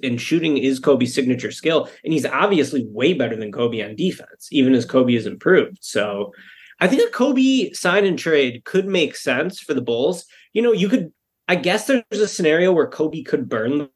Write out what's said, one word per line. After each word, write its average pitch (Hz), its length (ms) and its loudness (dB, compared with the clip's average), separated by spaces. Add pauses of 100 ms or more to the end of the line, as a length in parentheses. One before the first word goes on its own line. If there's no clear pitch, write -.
and 120 180 -4
shooting 156 380 0
is 131 220 0
Kobe's 127 340 2
signature 123 380 -2
skill. 156 360 -2 (160)
And 160 100 -2
he's 160 120 0
obviously 147 640 0
way 120 260 0
better 117 220 -2
than 107 160 -8
Kobe 113 360 -2
on 107 80 -14
defense, - 560 -6
even 131 220 4
as 117 120 2
Kobe 123 280 2
has 110 140 0
improved. 160 540 2
So 101 500 -4 (480)
I 180 80 4
think 277 140 2
a 466 100 2
Kobe 262 640 2
sign 190 320 2
and 180 140 0
trade 135 440 0
could 190 220 -2
make 180 300 -2
sense 147 440 -4
for - 140 -6
the 127 80 -2
Bulls. 127 440 -2 (280)
You 214 80 0
know, 240 100 4
you 196 160 2
could, 190 240 0 (360)
I 180 80 2
guess 180 320 0
there's 254 240 2
a 208 160 0
scenario 175 440 2
where 156 160 4
Kobe 156 360 -4
could 131 260 -4
burn 120 300 -2
the 143 160 -6